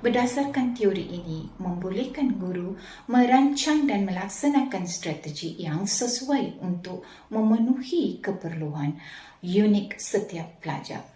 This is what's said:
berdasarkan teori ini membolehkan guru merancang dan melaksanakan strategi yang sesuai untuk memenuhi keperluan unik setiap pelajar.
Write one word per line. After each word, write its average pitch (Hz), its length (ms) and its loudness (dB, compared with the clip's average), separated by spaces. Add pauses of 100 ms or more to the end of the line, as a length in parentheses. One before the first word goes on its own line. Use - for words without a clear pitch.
berdasarkan 247 720 2
teori 190 240 2
ini 165 480 -8 (160)
membolehkan 190 720 -2
guru 180 400 -4 (320)
merancang 277 800 4
dan 202 160 2
melaksanakan 202 800 0
strategi 165 800 -6
yang 165 240 -2
sesuai 254 720 0
untuk 180 480 -6 (240)
memenuhi 226 880 2
keperluan 156 800 -4 (420)
unik 202 540 2
setiap - 640 -4
pelajar. - 560 -8